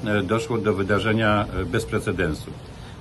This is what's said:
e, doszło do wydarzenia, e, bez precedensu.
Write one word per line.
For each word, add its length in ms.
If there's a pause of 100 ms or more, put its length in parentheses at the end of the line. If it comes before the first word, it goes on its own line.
e, 180
doszło 360
do 160
wydarzenia, 720 (140)
e, 40
bez 200
precedensu. 640 (500)